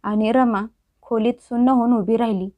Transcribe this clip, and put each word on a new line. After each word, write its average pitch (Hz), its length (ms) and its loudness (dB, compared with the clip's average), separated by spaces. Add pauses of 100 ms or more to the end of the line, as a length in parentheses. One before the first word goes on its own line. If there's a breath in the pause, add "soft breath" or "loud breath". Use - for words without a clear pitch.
आणि 214 300 -2
रमा 233 300 0 (400)
खोलीत 233 380 -2
सुन्न 247 280 0
होऊन 247 240 2
उभी 220 240 0
राहिली. 214 420 -2